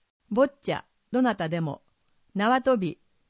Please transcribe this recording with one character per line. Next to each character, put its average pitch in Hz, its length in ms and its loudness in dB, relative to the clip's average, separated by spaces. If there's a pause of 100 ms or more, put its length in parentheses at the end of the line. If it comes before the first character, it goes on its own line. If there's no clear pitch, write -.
(300)
ボ 254 180 4
ッ 277 40 -4 (100)
チ 180 120 -4
ャ、 - 100 -8 (300)
ど 247 80 2
な 233 160 2
た 170 100 -4
で 165 140 -4
も。 147 200 -6 (540)
縄 220 220 2
跳 254 180 2
び、 185 240 -4 (300)